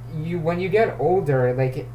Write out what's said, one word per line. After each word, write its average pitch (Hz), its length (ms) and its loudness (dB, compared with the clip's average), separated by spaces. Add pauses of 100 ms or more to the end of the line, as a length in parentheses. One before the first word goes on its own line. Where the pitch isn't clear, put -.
(140)
you, 165 240 -4
when 165 220 -2
you 185 80 -2
get 208 300 2
older, 143 560 2
like, 127 400 -2